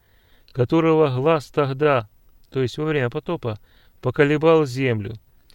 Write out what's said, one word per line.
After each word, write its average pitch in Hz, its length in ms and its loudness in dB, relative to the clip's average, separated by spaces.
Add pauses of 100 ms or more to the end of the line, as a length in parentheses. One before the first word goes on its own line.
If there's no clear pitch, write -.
(500)
"Которого 156 640 2
глас 143 320 0
тогда, 135 640 0 (420)
то 135 100 -4
есть 123 160 -4
во 151 100 -6
время 147 220 -2
потопа, 120 520 -8 (400)
поколебал 151 640 2
землю, 120 480 -4 (400)